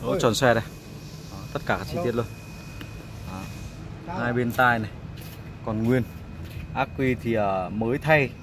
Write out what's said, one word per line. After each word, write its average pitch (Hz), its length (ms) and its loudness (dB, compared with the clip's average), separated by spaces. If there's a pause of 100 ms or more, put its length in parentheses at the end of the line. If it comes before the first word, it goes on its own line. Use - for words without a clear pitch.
Lỗ 127 160 2
tròn 120 160 6
xe 123 180 8
đây. 113 100 4 (680)
Đó, - 60 -10 (160)
tất 143 120 -2
cả 101 120 2
các 107 140 -4
chi 170 120 -2
tiết 117 120 0
luôn. 117 100 0 (1800)
Đó. 170 120 -8
Hai 120 140 0
bên 120 180 2
tai 120 280 6
này 107 100 -2 (760)
còn 110 180 0
nguyên. 120 200 6 (720)
Ác 131 240 0
quy 131 180 4
thì, 113 180 -2
ờ, 95 400 2
mới 113 240 0
thay. 143 320 6 (140)